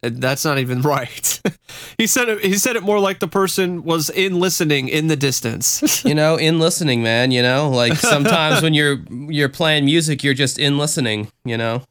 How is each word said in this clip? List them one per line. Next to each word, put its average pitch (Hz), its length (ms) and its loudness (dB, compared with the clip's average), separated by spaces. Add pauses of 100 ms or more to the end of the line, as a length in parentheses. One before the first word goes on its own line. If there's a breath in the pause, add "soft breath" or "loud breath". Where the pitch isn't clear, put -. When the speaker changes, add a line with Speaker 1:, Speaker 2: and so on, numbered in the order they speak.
Speaker 1:
uh, 120 80 -4
that's 131 340 -4
not 147 140 0
even 127 220 -2
<laughs> 143 140 2
right. - 460 -6 (560 loud breath)
He 226 100 2
said 240 220 0
it, 214 140 -2
he 196 120 2
said 233 200 0
it 202 80 -2
more 208 160 2
like 196 200 0
the 196 80 -2
person 180 560 -2
was 160 260 0
in 185 300 0
listening 151 480 0
in 156 200 0
the 156 80 2
distance. 131 920 -2
<laughs> - 0 -
Speaker 2:
You 151 100 2
know, 156 200 2
in 160 240 2
listening, 156 420 0
man, 117 300 2
you 123 100 2
know? 135 280 2
Like, 120 260 2
sometimes 160 680 2
when 160 120 2
you're, 147 260 2 (100)
you're 143 400 -2
playing 151 360 0
music, 156 380 0
you're 139 100 2
just 131 260 -2
in 143 180 0
listening, 113 520 -2 (160)
you 117 120 -4
know? 117 340 -4